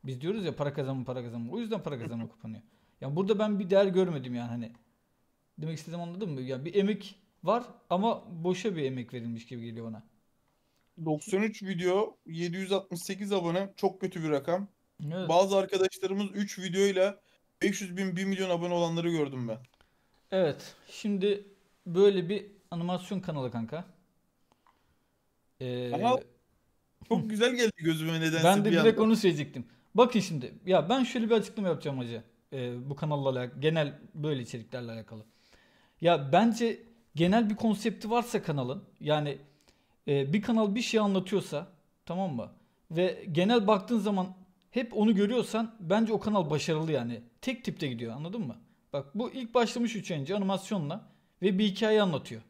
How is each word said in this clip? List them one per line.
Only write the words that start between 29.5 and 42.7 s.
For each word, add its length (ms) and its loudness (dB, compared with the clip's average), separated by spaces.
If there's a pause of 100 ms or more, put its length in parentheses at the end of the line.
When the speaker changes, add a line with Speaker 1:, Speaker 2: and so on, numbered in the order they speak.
Speaker 1:
Bakın 240 6
şimdi. 340 -4 (120)
Ya 240 4
ben 140 4
şöyle 260 -2
bir 60 6
açıklama 320 -2
yapacağım 300 -2
hacı. 260 -8 (300)
Ee, 360 -6
bu 60 -6
kanalla 340 -2
alak-, 320 -4
genel 380 0 (160)
böyle 260 -2
içeriklerle 500 -10
alakalı. 340 -14 (760)
Ya 300 2
bence 520 4 (320)
genel 340 4
bir 60 0
konsepti 540 -2
varsa 340 0
kanalın, 400 -4 (160)
yani, 380 0 (720)
e, 260 2
bir 80 2
kanal 340 0
bir 60 -2
şey 180 0
anlatıyorsa, 680 -2 (380)
tamam 300 -4
mı? 160 -8 (400)